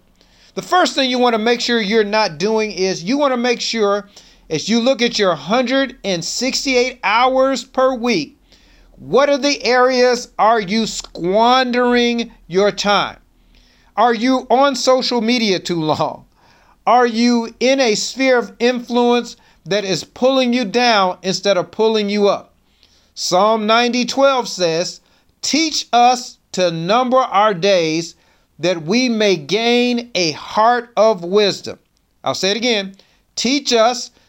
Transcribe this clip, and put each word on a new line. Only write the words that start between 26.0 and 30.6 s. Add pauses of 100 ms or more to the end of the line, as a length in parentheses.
to
number
our
days (420)
that
we
may
gain
a
heart